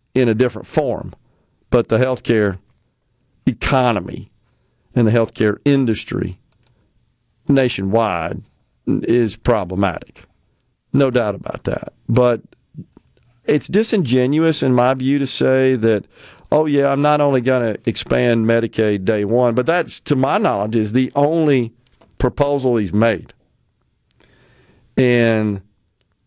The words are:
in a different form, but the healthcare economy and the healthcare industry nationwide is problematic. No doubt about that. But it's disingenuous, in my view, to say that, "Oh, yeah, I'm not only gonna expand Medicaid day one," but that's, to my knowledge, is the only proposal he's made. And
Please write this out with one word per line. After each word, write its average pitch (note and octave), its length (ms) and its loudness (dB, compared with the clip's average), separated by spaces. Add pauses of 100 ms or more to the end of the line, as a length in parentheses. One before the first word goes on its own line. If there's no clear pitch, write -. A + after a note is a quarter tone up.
(160)
in B2+ 140 2
a A2 40 2
different A2+ 340 -2
form, A#2 460 -4 (560)
but A#2+ 200 0
the A2+ 80 2
healthcare A2+ 600 0 (880)
economy A#2 840 -2 (640)
and A#2 120 4
the G#2+ 40 4
healthcare A2 540 0
industry A2 720 -2 (1080)
nationwide G2+ 920 0 (460)
is A2 480 0
problematic. F#2+ 880 -4 (680)
No C3+ 200 2
doubt A2 240 -2
about - 280 -12
that. - 300 -6 (140)
But A#2+ 340 2 (1040)
it's D3+ 220 -2
disingenuous, D#3 920 0
in C3 120 2
my B2 200 2
view, C3+ 260 -2
to C#3 80 -2
say C3 480 0
that, A2 300 0 (460)
"Oh, D#3 140 2
yeah, C#3 240 2
I'm C#3 120 0
not D3 200 2
only C#3 200 2
gonna A#2+ 440 0
expand A#2+ 600 0
Medicaid A2+ 600 0
day G#2+ 200 0
one," A#2 300 2
but B2 100 0
that's, E3 360 -2
to - 140 -2
my C3+ 220 0
knowledge, A2+ 380 -2
is G#2+ 180 0
the B2+ 220 0
only C#3+ 580 0 (440)
proposal C3+ 580 0
he's G2+ 180 -2
made. G#2 400 0 (1600)
And A2+ 640 2 (640)